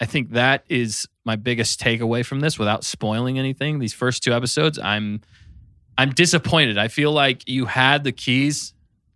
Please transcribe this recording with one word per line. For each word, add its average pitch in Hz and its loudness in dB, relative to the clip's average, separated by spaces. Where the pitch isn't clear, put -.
I 117 -2
think 120 -4
that 127 2
is 120 -2
my 113 -2
biggest 113 -2
takeaway 117 0
from 135 -4
this, 151 -2
without 104 0
spoiling 120 -2
anything. 139 -4
These 113 -4
first 123 -2
two 123 2
episodes, 151 0
I'm, 104 -4
I'm 135 4
disappointed. 156 2
I 107 0
feel 147 2
like 139 0
you 127 -2
had 135 2
the 127 -2
keys 135 -2